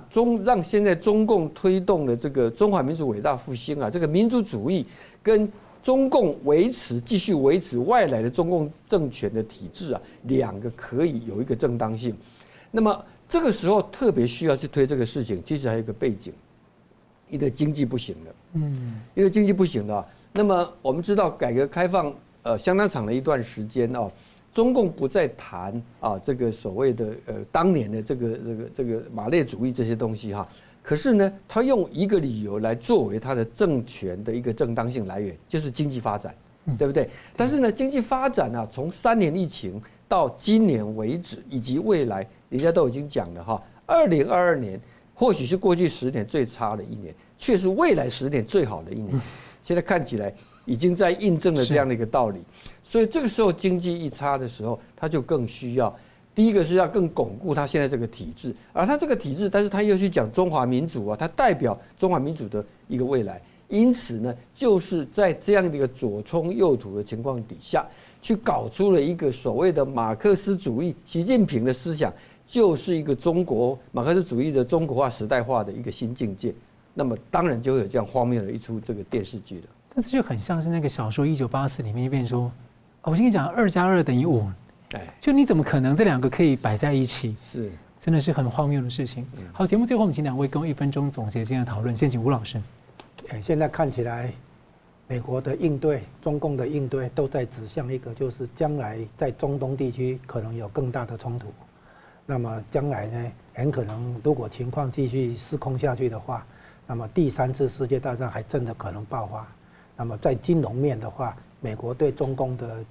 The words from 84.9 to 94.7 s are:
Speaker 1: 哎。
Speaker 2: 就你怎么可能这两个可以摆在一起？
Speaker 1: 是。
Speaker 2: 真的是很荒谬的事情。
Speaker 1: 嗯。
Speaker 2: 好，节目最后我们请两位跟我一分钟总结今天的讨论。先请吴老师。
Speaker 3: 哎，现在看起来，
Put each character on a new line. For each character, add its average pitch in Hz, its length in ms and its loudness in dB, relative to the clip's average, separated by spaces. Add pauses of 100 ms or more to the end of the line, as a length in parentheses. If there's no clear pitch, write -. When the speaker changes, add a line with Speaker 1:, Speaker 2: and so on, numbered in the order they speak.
Speaker 1:
哎。 101 80 -10 (180)
Speaker 2:
就 294 120 2
你 269 140 8
怎 208 100 4
么 151 80 4
可 143 160 2
能 131 160 4
这 208 80 4
两 151 160 4
个 127 100 2
可 - 140 2
以 143 120 6
摆 107 220 0
在 147 160 0
一 135 100 2
起？ 120 400 -4
Speaker 1:
是。 110 280 -8 (280)
Speaker 2:
真 165 140 0
的 151 80 4
是 156 100 0
很 131 180 0
荒 147 200 0
谬 143 120 0
的 123 80 -4
事 127 160 -4
情。 123 220 -10 (100)
Speaker 1:
嗯。 98 140 -14
Speaker 2:
好， 190 160 0
节 196 80 2
目 233 100 4
最 240 120 2
后 214 60 4
我 - 20 4
们 165 80 2
请 151 100 -2
两 131 140 -2
位 139 100 2
跟 147 140 -2
我 165 40 -4
一 151 80 -2
分 139 180 0
钟 143 180 0
总 117 180 -6
结 113 160 -4
今 120 120 -2
天 127 100 0
的 - 40 -6
讨 104 120 -4
论。 120 140 0
先 139 140 2
请 120 140 -2
吴 127 60 2
老 120 140 0
师。 107 180 -8 (680)
Speaker 3:
哎， 107 120 -8
现 156 180 0
在 151 80 2
看 151 240 -2
起 120 120 -4
来， 120 280 -6 (760)